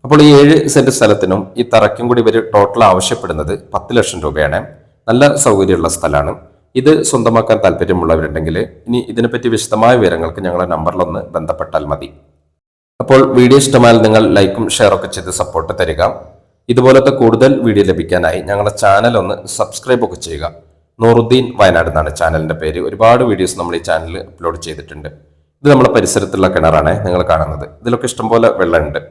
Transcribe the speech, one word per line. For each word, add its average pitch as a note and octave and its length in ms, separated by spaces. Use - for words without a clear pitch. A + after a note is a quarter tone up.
അപ്പോൾ D3+ 200
ഈ D3+ 40
ഏഴ് D3 160
സെന്റ് C3 240
സ്ഥലത്തിനും G2+ 440
ഈ - 20
തറയ്ക്കും A2 360
കൂടി A#2+ 140
ഇവര് A2 180
ടോട്ടൽ G#2 340
ആവശ്യപ്പെടുന്നത് F2+ 640
പത്ത് - 220
ലക്ഷം F#2+ 280
രൂപയാണ്. D2 340
നല്ല A#2+ 140
സൗകര്യമുള്ള F#2+ 520
സ്ഥലമാണ്. D2 360
ഇത് C#3+ 100
സ്വന്തമാക്കാൻ A2+ 540
താല്പര്യമുള്ളവരുണ്ടെങ്കിൽ D#2+ 920
ഇനി A#2+ 120
ഇതിനെപ്പറ്റി A#2 420
വിശദമായ A2 460
വിവരങ്ങൾക്ക് E2 460
ഞങ്ങളെ F2 260
നമ്പറിലൊന്ന് E2 500
ബന്ധപ്പെട്ടാൽ D#2 560
മതി. C#2 160
അപ്പോൾ C3+ 180
വീഡിയോ B2 260
ഇഷ്ടമായാൽ A#2+ 420
നിങ്ങൾ A2 180
ലൈക്കും G2+ 280
ഷെയറൊക്കെ F#2+ 380
ചെയ്ത് F#2 240
സപ്പോർട്ട് - 320
തരിക. D#2+ 200
ഇതുപോലത്തെ C3+ 480
കൂടുതൽ A#2 320
വീഡിയോ G2 240
ലഭിക്കാനായി F2 580
ഞങ്ങളുടെ G#2 320
ചാനൽ G#2+ 400
ഒന്ന് F#2 160
സബ്സ്ക്രൈബ് A#2+ 520
ഒക്കെ F2 180
ചെയ്യുക. D#2+ 260
നൂറുദ്ദീൻ A#2 420
വയനാട് E2+ 320
എന്നാണ് D#2 160
ചാനലിന്റെ D#2 440
പേര്. D#2 140
ഒരുപാട് A#2 420
വീഡിയോസ് F#2 320
നമ്മൾ E2+ 180
ഈ - 80
ചാനലിൽ E2 380
അപ്ലോഡ് E2 420
ചെയ്തിട്ടുണ്ട്. D2+ 420
ഇത് D3 100
നമ്മുടെ B2+ 240
പരിസരത്തുള്ള F#2+ 580
കിണറാണ് D#2+ 380
നിങ്ങൾ F2+ 140
കാണുന്നത്. D2+ 340
ഇതിലൊക്കെ A#2+ 320
ഇഷ്ടംപോലെ A2+ 360
വെള്ളമുണ്ട്. E2 500